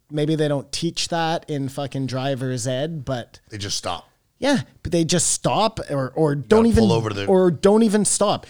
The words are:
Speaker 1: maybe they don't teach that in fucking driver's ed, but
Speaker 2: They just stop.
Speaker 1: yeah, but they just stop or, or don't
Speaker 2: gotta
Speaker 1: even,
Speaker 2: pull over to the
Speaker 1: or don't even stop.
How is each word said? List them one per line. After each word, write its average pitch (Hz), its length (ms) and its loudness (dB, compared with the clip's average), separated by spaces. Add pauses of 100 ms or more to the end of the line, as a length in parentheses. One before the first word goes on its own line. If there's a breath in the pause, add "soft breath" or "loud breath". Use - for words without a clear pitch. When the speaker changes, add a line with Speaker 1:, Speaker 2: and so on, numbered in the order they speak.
(100)
Speaker 1:
maybe 151 240 -2
they 151 140 0
don't 143 240 -4
teach - 360 -6
that 165 380 -4
in 139 220 -6
fucking 135 380 -6
driver's 127 600 -6
ed, 139 380 -6
but 123 360 -10 (100)
Speaker 2:
They 110 80 -12
just 98 180 -6
stop. 87 300 -8 (320)
Speaker 1:
yeah, 254 240 0 (200)
but 156 100 -8
they 170 120 2
just 160 260 0
stop - 500 -2 (100)
or, 135 240 -4
or 151 200 2
don't 180 260 4
Speaker 2:
gotta 233 80 6
Speaker 1:
even, 226 160 4
Speaker 2:
pull 208 80 4
over - 180 0
to 208 40 -4
the 196 120 -4
Speaker 1:
or 185 240 4
don't 208 320 4
even 208 240 2
stop. - 440 -2